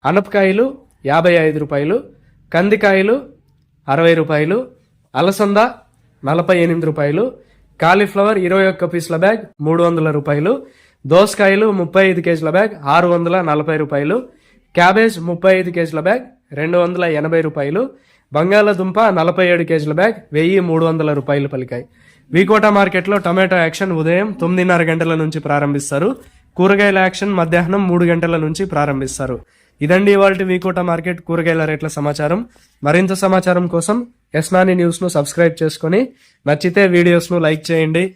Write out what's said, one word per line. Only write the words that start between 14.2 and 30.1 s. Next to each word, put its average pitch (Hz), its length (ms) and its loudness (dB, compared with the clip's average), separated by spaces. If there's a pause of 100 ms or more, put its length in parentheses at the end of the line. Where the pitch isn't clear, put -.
క్యాబేజ్ 196 420 4 (140)
ముప్పై 180 300 2
ఐదు 180 180 -6
కేజీల 160 300 -4
బ్యాగ్ 254 180 -2 (340)
రెండు 170 180 0
వందల 175 260 0 (160)
ఎనభై 160 200 0
రూపాయలు, 156 420 -4 (500)
బంగాళాదుంప 190 680 0 (180)
నలభై 175 340 0
ఏడు 170 180 0
కేజీల 151 300 -2
బ్యాగ్ 214 180 0 (140)
వెయ్యి 170 280 2 (100)
మూడు 160 160 2
వందల 160 320 0
రూపాయలు 139 300 -2
పలికాయి. 127 380 -10 (440)
వీకోట 202 360 2 (100)
మార్కెట్లో 196 400 0 (100)
టొమాటో 185 300 0
యాక్షన్ 175 440 -2
ఉదయం 175 280 0 (120)
తొమ్మిదిన్నర 180 480 0
గంటల 165 320 -2
నుంచి 156 260 -4
ప్రారంభిస్తారు. 143 640 -2 (480)
కూరగాయల 196 480 2
యాక్షన్ 190 340 -2
మధ్యాహ్నం 175 520 0
మూడు 175 200 2
గంటల 170 260 0
నుంచి 160 360 -4
ప్రారంభిస్తారు. 135 640 -4 (440)
ఇదండి 185 360 2